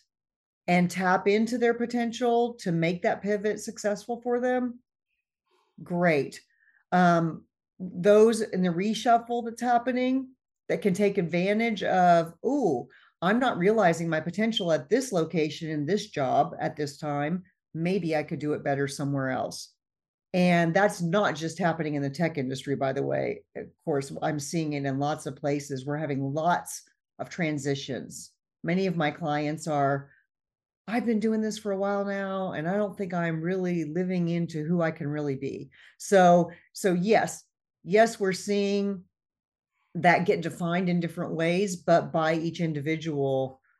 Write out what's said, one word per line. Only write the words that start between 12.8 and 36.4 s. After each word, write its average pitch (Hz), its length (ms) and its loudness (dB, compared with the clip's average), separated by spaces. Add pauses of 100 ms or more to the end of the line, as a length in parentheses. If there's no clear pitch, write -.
I'm 196 160 2
not 254 180 0
realizing 175 520 4
my 160 100 0
potential 190 540 0
at 143 160 0
this 254 240 0
location, 160 580 -2
in 151 160 -2
this 208 220 -2
job 139 500 0
at 156 160 -4
this 143 240 -6
time. 151 460 -4 (280)
Maybe 165 440 -2
I 151 80 0
could 160 160 -8
do 147 140 -2
it 110 100 -8
better 139 240 0
somewhere 139 420 -4
else." 131 420 -6 (640)
And 170 400 4
that's 196 260 2
not 175 360 0
just 160 240 -6
happening 160 340 -2
in 143 80 -2
the 139 80 -2
tech 160 260 -2
industry, 135 380 -4
by 135 180 -2
the 139 120 -2
way. 135 400 -4 (100)
Of - 140 -12 (160)
course, 139 260 -4 (100)
I'm 151 200 -4
seeing 156 320 -4
it 143 120 -4
in 135 140 -2
lots 147 280 -4
of 139 100 -8
places. 139 500 -4
We're 147 120 -4
having 139 360 -4
lots 160 480 -2 (380)
of - 80 -8
transitions. 139 1040 -6 (320)
Many 185 240 0
of 170 80 -2
my 151 160 0
clients 151 560 -4
are, 139 420 0 (800)
"I've 214 180 -2
been 220 140 2
doing 220 220 0
this 214 160 -4
for 208 120 -6
a 196 80 -2
while 202 260 -2
now, 190 500 -4
and 151 140 -4
I 190 80 0
don't 208 220 -2
think 185 160 -6
I'm 165 260 -2
really 175 440 -2
living 175 460 0
into 165 340 -2
who 170 180 2
I 160 80 2
can 160 160 -8
really 147 300 -2
be." 139 340 -8 (260)
So, 180 540 6 (220)